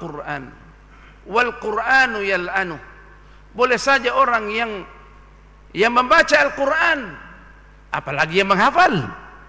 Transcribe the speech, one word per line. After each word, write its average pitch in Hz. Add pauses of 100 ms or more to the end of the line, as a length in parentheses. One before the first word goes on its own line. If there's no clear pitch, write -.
Qur'an, 147 (880)
wal 233
Qur'anu 226
yal'anu." 180 (720)
Boleh 247
saja 254
orang 233
yang, 226 (1000)
yang 220
membaca 269
Al-Quran, 285 (800)
apalagi 147
yang 196
menghafal, 254 (540)